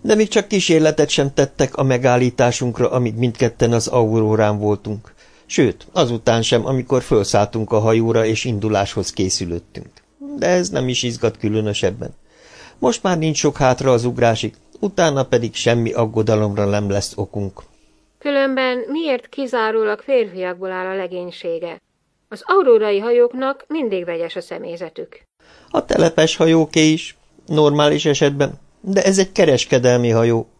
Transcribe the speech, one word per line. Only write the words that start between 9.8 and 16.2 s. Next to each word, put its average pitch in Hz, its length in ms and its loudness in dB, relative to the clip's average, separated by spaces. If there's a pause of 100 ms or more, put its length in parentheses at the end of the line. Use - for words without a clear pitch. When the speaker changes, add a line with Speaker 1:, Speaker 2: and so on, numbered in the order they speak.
Speaker 1:
De - 80 -2
ez 180 220 0
nem 131 200 -4
is 123 140 -4
izgat 117 360 -4
különösebben. 104 760 -4 (640)
Most 247 240 0
már 180 160 0
nincs 156 180 -2
sok - 200 0
hátra 131 360 2
az 117 120 2
ugrásig, 117 500 0 (260)
utána 160 440 0
pedig 117 300 -2
semmi 117 380 0
aggodalomra 110 720 0